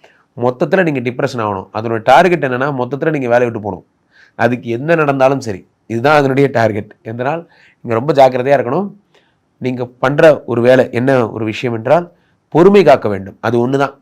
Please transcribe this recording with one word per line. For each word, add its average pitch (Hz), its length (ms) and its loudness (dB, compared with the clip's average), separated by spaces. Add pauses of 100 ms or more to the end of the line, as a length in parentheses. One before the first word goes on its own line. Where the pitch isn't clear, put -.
(360)
மொத்தத்துல 139 460 -2
நீங்க 147 180 -2
டிப்ரெஷன் 123 460 -4
ஆகணும். 98 260 -6
அதனோட 113 300 -6
டார்கெட் 165 420 4
என்னன்னா, 127 280 -4
மொத்தத்துல 135 380 -6
நீங்க 139 180 -4
வேலையை 123 160 2
விட்டு 113 160 -4
போகணும். 98 260 -10 (480)
அதுக்கு 117 360 -2
என்ன 139 240 -2
நடந்தாலும் 139 460 2
சரி, 98 260 -10 (200)
இதுதான் 120 300 0
அதனுடைய 135 360 2
டார்கெட். 107 500 -2
இதனால் 131 480 -8 (300)
நீங்க 113 180 -4
ரொம்ப 147 140 -2
ஜாக்கிரதையா 131 480 2
இருக்கணும். 156 320 -4 (680)
நீங்க 127 280 -6
பண்ற 147 600 2
ஒரு 120 140 -2
வேலை 127 300 4
என்ன 127 400 0
ஒரு 110 140 -8
விஷயம் 113 320 -6
என்றால், 143 360 0 (360)
பொறுமை 185 360 4
காக்க 131 240 4
வேண்டும். 95 320 -8
அது 120 280 0
ஒண்ணுதான், 139 340 -2